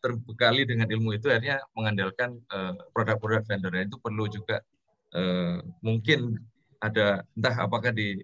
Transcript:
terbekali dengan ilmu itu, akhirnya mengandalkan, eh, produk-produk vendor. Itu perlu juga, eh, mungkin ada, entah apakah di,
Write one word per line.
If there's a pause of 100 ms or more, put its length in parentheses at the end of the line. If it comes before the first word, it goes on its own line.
terbekali
dengan
ilmu
itu,
akhirnya (160)
mengandalkan,
eh, (160)
produk-produk
vendor.
Itu
perlu
juga, (560)
eh, (160)
mungkin (400)
ada, (160)
entah (120)
apakah
di,